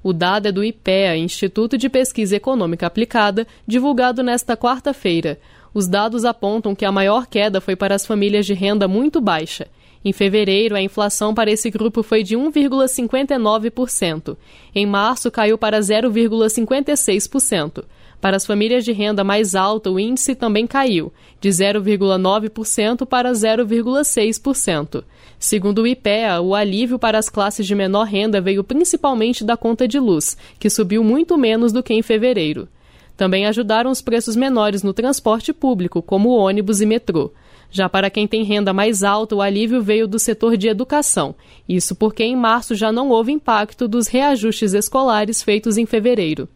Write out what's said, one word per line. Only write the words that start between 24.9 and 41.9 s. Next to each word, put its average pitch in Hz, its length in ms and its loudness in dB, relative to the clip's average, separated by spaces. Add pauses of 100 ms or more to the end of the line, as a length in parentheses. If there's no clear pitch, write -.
Segundo 202 440 0
o 233 60 2
ipea, 214 520 0
o 185 160 0
alívio 214 420 0
para 220 200 0
as 214 100 0
classes 208 400 -2
de 202 80 0
menor 202 300 0
renda 202 340 0
veio 196 240 0
principalmente 254 800 0
da 233 140 0
conta 233 300 0
de 262 120 0
luz, 190 380 0 (220)
que 214 100 0
subiu 214 340 0
muito 311 340 2
menos 226 360 2
do 247 100 0
que 233 100 -2
em 220 80 2
fevereiro. 208 640 0 (500)
Também 190 280 2
ajudaram 220 460 0
os 247 100 -4
preços 233 340 -2
menores 214 480 2
no 196 100 0
transporte 226 600 0
público, 180 480 0
como 208 340 2
ônibus 196 460 2
e 220 40 2
metrô. 180 460 0 (380)
Já 190 200 -2
para 196 200 0
quem 208 180 -2
tem 220 160 -2
renda 202 300 0
mais 202 300 0
alta, 214 320 0
o 196 60 0
alívio 214 400 0
veio 214 260 2
do 202 100 -4
setor 226 400 0
de 196 100 0
educação. 220 680 -2 (320)
Isso 180 280 -2